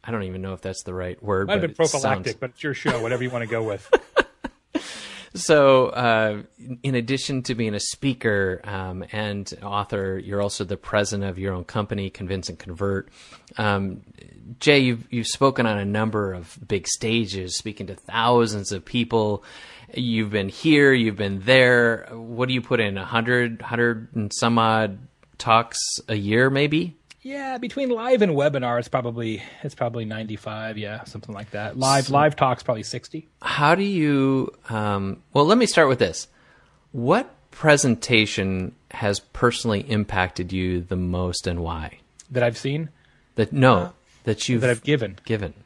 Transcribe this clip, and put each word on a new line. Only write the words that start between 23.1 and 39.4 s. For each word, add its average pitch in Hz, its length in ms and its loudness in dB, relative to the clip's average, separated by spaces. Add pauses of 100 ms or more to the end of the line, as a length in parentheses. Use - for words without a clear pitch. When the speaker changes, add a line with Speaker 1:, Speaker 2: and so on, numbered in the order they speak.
Speaker 1:
hundred 117 540 -2
and 104 180 -4
some 117 240 2
odd 110 420 2 (380)
talks - 680 0
a 113 80 -2
year, 107 340 4
maybe? 151 460 0 (260)
Speaker 2:
Yeah, 269 360 -8
between 254 320 -4
live 240 320 2
and 185 120 4
webinar, 139 440 2
it's 120 100 -2
probably, 117 540 -2 (220)
it's 139 100 -8
probably 117 320 -4
ninety-five, 110 720 -8
yeah, 107 280 -10
something 107 280 -14
like 101 180 -14
that. 104 240 -8
Live, 135 300 2
Speaker 1:
So 135 80 -4
Speaker 2:
live 143 220 4
talks, 127 260 2
probably 120 220 -4
sixty. - 440 -12 (140)
Speaker 1:
how 151 320 4
do 190 80 2
you, 143 720 2 (160)
um, 101 540 -2 (100)
well, 143 100 4
let 196 140 4
me 160 80 4
start 151 240 4
with 123 80 2
this. 90 300 -2 (640)
What 151 420 0 (160)
presentation 110 1300 2 (160)
has 101 300 -2
personally 117 580 0 (100)